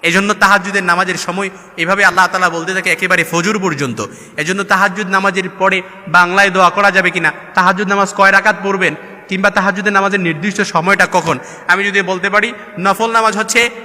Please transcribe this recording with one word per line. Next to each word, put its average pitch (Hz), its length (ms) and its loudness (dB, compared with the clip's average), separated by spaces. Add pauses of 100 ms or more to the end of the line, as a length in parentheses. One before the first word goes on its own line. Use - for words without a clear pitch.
এই 170 100 -2
জন্য 202 220 0
তাহাজ্জুদের 196 500 2
নামাজের 180 300 0
সময় 185 360 -6 (260)
এভাবে 190 280 0
আল্লাহ 185 220 4
তাআলা 180 240 0
বলতে 165 240 -6
থাকে 185 180 -2
একেবারে 175 380 0
ফজর 175 280 0
পর্যন্ত। 139 480 -4 (300)
এই 151 80 -4
জন্য 190 200 -4
তাহাজ্জুদ 196 420 0
নামাজের 190 420 -2
পরে 190 340 0 (260)
বাংলায় 180 420 4
দোয়া 180 200 4
করা 202 200 2
যাবে 180 200 2
কিনা, 165 220 -2 (220)
তাহাজ্জুদ 190 340 2
নামাজ 196 260 0
কয় 196 180 6
রাকাত 196 320 4
পড়বেন, 185 300 0 (340)
কিংবা 196 220 0
তাহাজ্জুদের 196 420 -2
নামাজের 196 280 0
নির্দিষ্ট 175 400 -4
সময়টা 190 520 0
কখন। 165 260 0 (300)
আমি 190 160 2
যদি 202 180 0
বলতে 185 280 -4
পারি 208 220 0 (280)
নফল 196 300 0
নামাজ 220 260 2
হচ্ছে 226 340 0 (140)